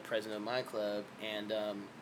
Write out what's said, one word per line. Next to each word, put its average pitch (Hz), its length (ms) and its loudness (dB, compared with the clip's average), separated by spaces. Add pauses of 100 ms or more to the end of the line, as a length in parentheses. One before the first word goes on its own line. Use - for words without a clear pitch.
president 107 340 0
of 104 80 -2
my 123 160 2
club, 104 420 2 (180)
and, 107 300 -2
um, 104 360 0 (140)